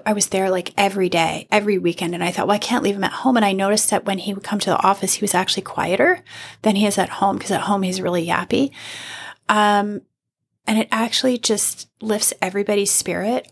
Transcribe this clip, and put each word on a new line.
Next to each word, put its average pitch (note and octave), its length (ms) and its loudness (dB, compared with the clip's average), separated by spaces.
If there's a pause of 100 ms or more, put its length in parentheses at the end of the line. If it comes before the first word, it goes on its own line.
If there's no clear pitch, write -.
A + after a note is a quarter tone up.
I G#3+ 80 0
was G3+ 140 2
there, F#3+ 240 0
like, F#3 260 -4
every G3 320 2
day, E3 420 0
every G#3 280 2
weekend. F3 360 -2
And F3 80 -4
I F3 100 -2
thought, - 140 -2
"Well, G3+ 80 4
I G#3 40 2
can't A#3+ 260 0
leave G3+ 120 2
him F#3+ 80 -2
at - 80 -2
home." C4 260 0
And G#3+ 80 4
I G3 60 2
noticed G3 360 0
that - 160 0
when G3 140 -2
he G3 160 -6
would G3 100 -10
come G#3 140 -2
to F#3+ 100 -2
the E3 140 2
office, F#3+ 320 2
he - 80 -4
was G3+ 120 0
actually F#3+ 280 0
quieter B3 600 0 (380)
than G#3+ 160 2
he G#3 80 4
is G3+ 140 2
at F#3 100 0
home. - 300 0
'Cause - 120 -8
at F#3+ 120 0
home, G3+ 200 0
he's F#3 200 -2
really F3 240 0
yappy. F3+ 460 0 (760)
Um, G#3 540 2 (640)
and G#3+ 120 2
it A3 120 0
actually A#3 480 0
just - 500 -2 (140)
lifts G#3+ 400 0
everybody's G3+ 480 0
spirit, F#3 600 -2